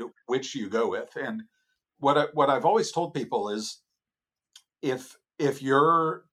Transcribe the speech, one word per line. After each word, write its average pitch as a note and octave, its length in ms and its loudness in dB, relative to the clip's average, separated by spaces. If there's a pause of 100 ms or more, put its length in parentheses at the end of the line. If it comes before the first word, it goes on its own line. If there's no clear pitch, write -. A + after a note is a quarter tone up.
(260)
which C3 280 -4
you A2 140 -6
go A2 200 0
with? G#2 280 -6
And A2+ 260 -8 (560)
what C#3+ 200 2
I, D3 160 2
what C#3+ 160 4
I've C3 140 2
always G#3+ 280 2
told E3+ 220 -4
people A2 360 -4
is, G#2+ 300 -8 (1000)
if, C3 340 -6 (220)
if C#3 240 0
your, D#3 720 4